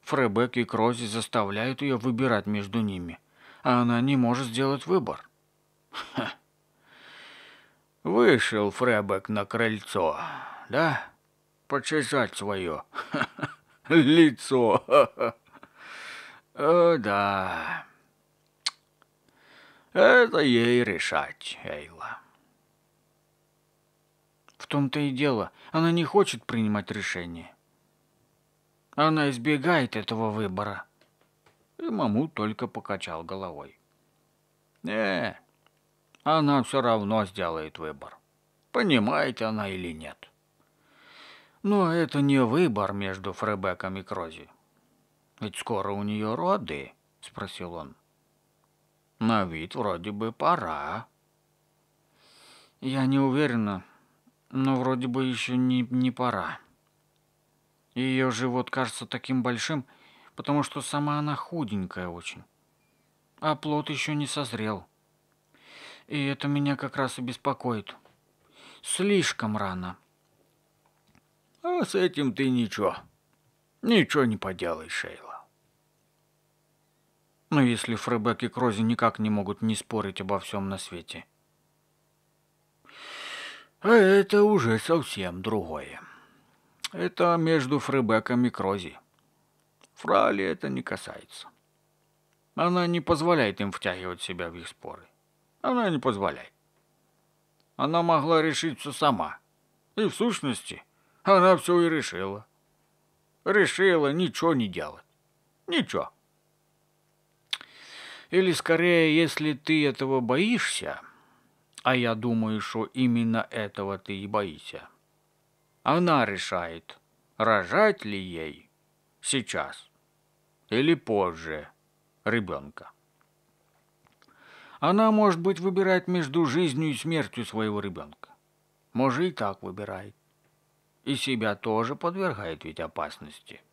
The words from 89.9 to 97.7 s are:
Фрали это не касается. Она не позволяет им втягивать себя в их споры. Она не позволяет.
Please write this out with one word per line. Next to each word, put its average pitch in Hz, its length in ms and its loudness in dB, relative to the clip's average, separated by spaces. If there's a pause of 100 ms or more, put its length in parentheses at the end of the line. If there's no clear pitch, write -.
Фрали 98 500 2
это 85 240 -4
не 127 160 -6
касается. - 640 -12 (1080)
Она 175 320 0
не 175 120 0
позволяет 151 640 2
им 98 100 -2
втягивать 92 500 -6
себя 87 280 -8
в 85 80 -14
их 82 100 -14
споры. - 400 -18 (540)
Она 247 280 0
не 156 100 0
позволяет. 98 520 -2 (1300)